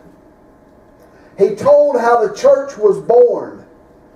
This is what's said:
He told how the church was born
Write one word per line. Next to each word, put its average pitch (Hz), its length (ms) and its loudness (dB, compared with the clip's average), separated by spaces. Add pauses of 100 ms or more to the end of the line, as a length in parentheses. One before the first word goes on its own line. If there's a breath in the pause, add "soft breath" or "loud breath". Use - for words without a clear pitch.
(1400 soft breath)
He 202 160 0
told 523 460 2
how 233 260 0
the - 80 -8
church 277 420 0
was 202 220 0
born - 680 0 (520)